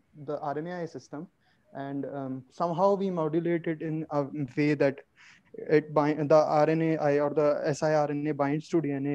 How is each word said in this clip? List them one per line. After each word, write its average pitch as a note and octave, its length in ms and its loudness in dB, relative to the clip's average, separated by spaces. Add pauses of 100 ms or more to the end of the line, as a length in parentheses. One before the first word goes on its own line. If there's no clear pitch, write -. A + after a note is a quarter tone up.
(260)
the D3 140 -6
R D3 180 -4
N D#3+ 80 -6
A F3+ 160 -8
I D#3+ 40 -6
system, D3+ 420 -14 (440)
and, C#3 340 -8
um, C3 440 -8
somehow F3+ 460 0
we G3 120 -2
modulate E3+ 580 -2
it D#3+ 160 -6
in D#3+ 280 -4
a C#3+ 160 -2 (300)
way D3+ 180 2
that C#3 240 2 (560)
it D#3 400 2
bind, D3+ 340 2
the D#3 80 8
R D3+ 320 4
N D#3+ 140 2
A D#3+ 160 2
I C#3+ 220 2
or D3 100 2
the D3 340 2
S D3+ 180 -2
I D#3 120 2
R D3 160 2
N D3 160 -2
A D3+ 80 0
binds C#3+ 340 -2
to E3+ 140 0
D C#3+ 100 -2
N C#3 140 -2
A C#3+ 80 0